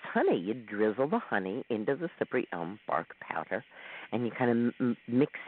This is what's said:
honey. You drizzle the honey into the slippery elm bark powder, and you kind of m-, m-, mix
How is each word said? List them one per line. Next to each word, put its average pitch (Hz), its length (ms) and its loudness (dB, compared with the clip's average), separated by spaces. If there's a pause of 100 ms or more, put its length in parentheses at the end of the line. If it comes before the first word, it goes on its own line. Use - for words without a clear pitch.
honey. 269 360 4
You 95 160 -2
drizzle 107 540 2
the 220 100 2
honey 98 500 -2
into 110 260 0
the 165 220 -4
slippery - 380 -2
elm 87 320 -6
bark 80 220 0 (120)
powder, 87 440 -4 (480)
and 117 120 0
you 110 60 0
kind 120 200 2
of 117 60 6
m-, 120 240 2
m-, 120 160 2 (120)
mix 127 240 4 (160)